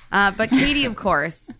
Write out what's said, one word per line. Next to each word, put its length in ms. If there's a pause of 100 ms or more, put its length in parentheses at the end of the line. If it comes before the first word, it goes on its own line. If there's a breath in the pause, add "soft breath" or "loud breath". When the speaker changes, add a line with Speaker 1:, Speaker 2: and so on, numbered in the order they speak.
(120 soft breath)
Speaker 1:
Uh, 180
but 200
Katie, 340
of 120
Speaker 2:
<laughs> 0
Speaker 1:
course, 640